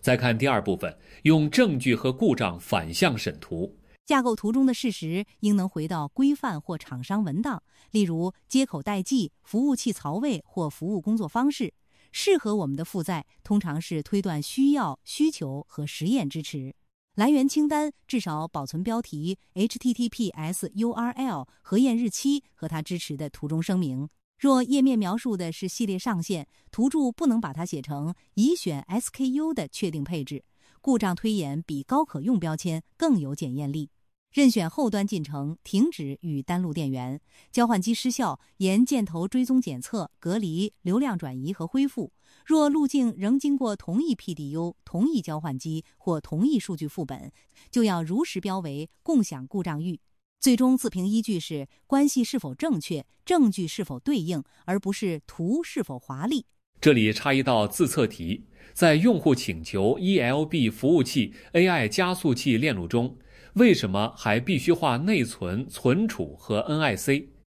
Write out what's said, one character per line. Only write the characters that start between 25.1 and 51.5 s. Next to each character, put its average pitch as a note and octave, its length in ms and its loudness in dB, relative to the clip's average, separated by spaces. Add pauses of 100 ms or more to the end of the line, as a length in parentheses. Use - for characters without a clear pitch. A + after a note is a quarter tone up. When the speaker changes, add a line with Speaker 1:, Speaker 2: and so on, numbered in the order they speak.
Speaker 2:
述 A#3 180 -2
的 F3 160 -4
是 F#3 160 -8
系 A3+ 200 -2
列 F#3+ 120 -2
上 F#3 240 -2
线， E3 240 -4 (240)
图 B3 200 0
注 C#4 200 2
不 D#4+ 160 -2
能 A#3 140 4
把 D3 140 -8
它 D#3+ 100 -6
写 D#3+ 160 -6
成 D3 340 -6 (200)
已 C4 200 4
选 D3+ 280 -4
S A3 280 -6
K C4 200 -4
U D4+ 240 -2
的 E3+ 140 -4
确 - 220 -4
定 D3+ 140 -4
配 D#3+ 180 -4
置。 C3+ 220 -10 (380)
故 B3+ 160 2
障 G3 180 0
推 A3 160 -2
演 D#3 300 -2
比 C#3+ 200 -6
高 G3 220 0
可 - 160 -8
用 G#3 180 0
标 D#3+ 160 -2
签 D#3+ 280 -4 (160)
更 D4+ 200 4
有 C#3+ 160 -2
检 C3+ 200 -6
验 C#3 180 -4
力。 D3 160 -6 (420)
任 C#4 200 6
选 F#3+ 180 0
后 B3 220 0
端 G3+ 160 0
进 F#3+ 160 -4
程、 C#3+ 400 -6
停 A3+ 260 2
止 C#3+ 320 -6
与 D3 220 -4
单 F3 180 -2
路 E3+ 140 -4
电 D3 160 -2
源、 C3 300 -6 (320)
交 A#3+ 160 4
换 G#3+ 120 2
机 A3+ 140 0
失 B3+ 160 -2
效， G#3 300 -4 (160)
沿 F#3+ 280 4
箭 B3 200 2
头 E3+ 240 -4
追 B3+ 160 0
踪 B3+ 180 2
检 C3 180 -6
测、 F#3 380 -6
隔 F#3 200 -2
离、 F#3+ 340 -2 (100)
流 F#3 160 0
量 C4 180 0
转 C3 240 -8
移 D3+ 120 -6
和 E3 120 -8
恢 C4+ 220 0
复。 A#3 260 -6 (320)
若 D4+ 240 4
路 D4 160 2
径 B3+ 320 2
仍 G#3 220 2
经 C#4+ 180 2
过 A3+ 200 -2
同 G3+ 260 -2
一 E4 140 0
P - 180 -8
D C#3+ 160 -8
U、 E3 340 -4
同 G#3 240 0
一 C#4 140 0
交 D#3 180 -6
换 D3+ 160 -6
机 D#3+ 280 -6 (120)
或 D#3+ 240 -2
同 D#3+ 240 -2
一 C#4+ 140 2
数 F#3 180 -4
据 D3 120 -8
副 E3 160 -6
本， C3+ 260 -12 (400)
就 A#3+ 140 2
要 F#3+ 180 0
如 F#3 220 -2
实 F#3+ 160 -6
标 F#3+ 180 -4
为 D#3 320 -8 (140)
共 D4 180 2
享 C3+ 240 -6
故 F#3+ 160 -4
障 D#3 180 -4
域。 E3+ 200 -6 (400)
最 B3 160 6
终 B3+ 200 4
自 A#3+ 140 -2
评 F3+ 160 -4
依 A3 160 2
据 G3+ 160 -2
是 D3 300 -6 (180)